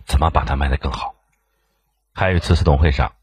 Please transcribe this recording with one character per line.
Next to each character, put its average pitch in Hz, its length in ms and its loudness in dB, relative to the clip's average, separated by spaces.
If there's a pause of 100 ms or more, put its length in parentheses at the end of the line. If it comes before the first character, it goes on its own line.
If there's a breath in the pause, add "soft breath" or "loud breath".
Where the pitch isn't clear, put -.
怎 - 120 0
么 80 120 0
把 73 160 -2
它 69 100 -4
卖 69 140 -2
得 67 80 -2
更 - 120 -6
好。” - 240 -10 (1000)
还 95 160 -2
有 90 80 2
一 - 20 -2
次 90 160 2
私 - 80 2
董 76 140 4
会 78 120 4
上， - 220 -2 (100)